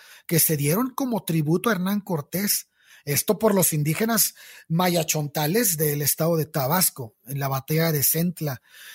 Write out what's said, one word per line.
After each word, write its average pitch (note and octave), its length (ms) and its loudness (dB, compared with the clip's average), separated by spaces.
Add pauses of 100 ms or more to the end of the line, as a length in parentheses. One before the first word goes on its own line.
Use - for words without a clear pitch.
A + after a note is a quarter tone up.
(260)
que E3+ 120 2
se D#3 180 2
dieron D#3+ 340 0
como A#3+ 340 -4
tributo E3 440 0
a A3+ 40 2
Hernán F#3+ 280 -2
Cortés. F#3 680 -4 (360)
Esto C#3+ 340 0
por G#3+ 160 4
los F3 200 4
indígenas D#3+ 600 0 (340)
mayachontales E3 1080 0
del D3 240 0
estado D#3+ 360 0
de D3+ 100 0
Tabasco, C#3+ 680 -2 (120)
en C#3 120 -6
la C#3 100 -2
batalla D#3 440 0
de C#3+ 100 0
Centla, D#3+ 600 -2 (320)